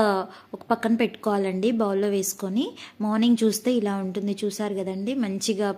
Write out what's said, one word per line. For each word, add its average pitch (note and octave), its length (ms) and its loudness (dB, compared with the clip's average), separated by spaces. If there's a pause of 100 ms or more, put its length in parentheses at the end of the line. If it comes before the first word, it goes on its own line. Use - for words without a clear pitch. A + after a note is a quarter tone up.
(560)
ఒక - 160 -16
పక్కన A3+ 300 2
పెట్టుకోవాలండి, G3+ 680 0 (120)
బౌల్లో G3+ 340 2
వేసుకొని. G3 500 -2 (380)
మార్నింగ్ A3 400 4
చూస్తే A3 260 2 (120)
ఇలా G3+ 120 0 (120)
ఉంటుంది. G3+ 360 -2
చూసారు G#3 380 -4
కదండి, F#3+ 340 -4 (120)
మంచిగా G3 520 -2